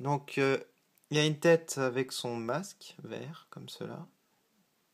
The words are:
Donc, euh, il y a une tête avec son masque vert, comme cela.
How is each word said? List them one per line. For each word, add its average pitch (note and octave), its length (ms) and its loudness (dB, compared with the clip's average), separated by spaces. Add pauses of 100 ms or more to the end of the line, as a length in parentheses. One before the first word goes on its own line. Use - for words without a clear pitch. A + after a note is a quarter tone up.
Donc, C#3+ 360 -2
euh, C3+ 220 4 (520)
il D3 60 2
y D3+ 40 4
a D3+ 40 6
une D#3 140 2
tête E3 400 4
avec C3 340 0
son A#2+ 240 -4
masque B2 640 -6
vert, A#2+ 460 -12
comme B2 220 -16
cela. A#2 360 -12 (880)